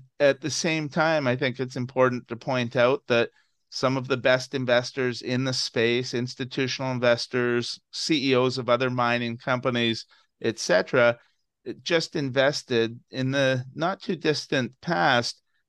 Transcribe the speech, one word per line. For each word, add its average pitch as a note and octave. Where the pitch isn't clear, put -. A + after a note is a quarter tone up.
at C#3+
the D3+
same D#3+
time, D#3
I B2
think C3
it's C3
important B2
to A#2
point B2
out B2+
that A#2
some C3+
of B2+
the C3
best B2+
investors B2+
in B2
the C3
space, A#2+
institutional C3
investors, A#2+
C C3+
E B2+
Os B2+
of A#2+
other B2
mining A#2+
companies, A#2+
et A2+
cetera, C#3
just E3
invested C3
in C3
the C3
not E3+
too F3+
distant C#3+
past D#3